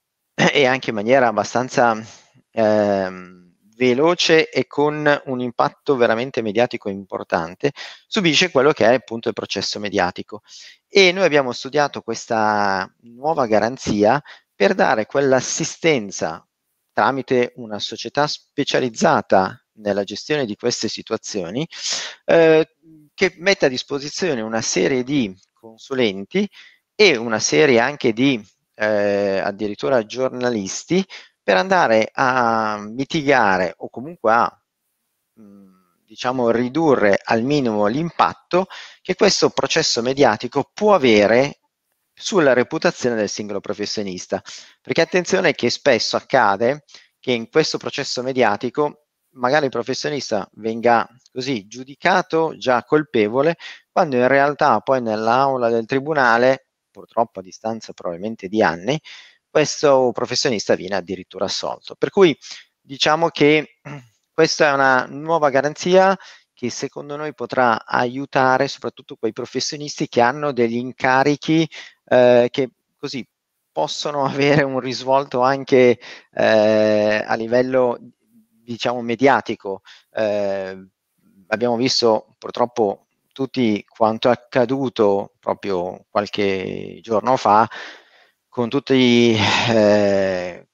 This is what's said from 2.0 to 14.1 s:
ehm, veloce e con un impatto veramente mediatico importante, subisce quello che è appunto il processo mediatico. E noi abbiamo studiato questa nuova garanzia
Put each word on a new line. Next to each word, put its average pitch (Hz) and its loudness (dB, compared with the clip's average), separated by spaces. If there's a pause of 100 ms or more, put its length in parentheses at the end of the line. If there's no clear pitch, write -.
ehm, 98 0 (340)
veloce 151 2
e 135 -4
con 147 0
un 127 -6
impatto 135 -2
veramente 120 0
mediatico 110 -2
importante, 98 -6 (360)
subisce 165 0
quello 139 4
che 110 0
è 117 6
appunto 117 -4
il 107 -4
processo - -8
mediatico. 101 -4 (460)
E 190 4
noi 190 0
abbiamo 143 2
studiato 135 -4
questa 107 -2 (140)
nuova 127 -4
garanzia 110 0 (340)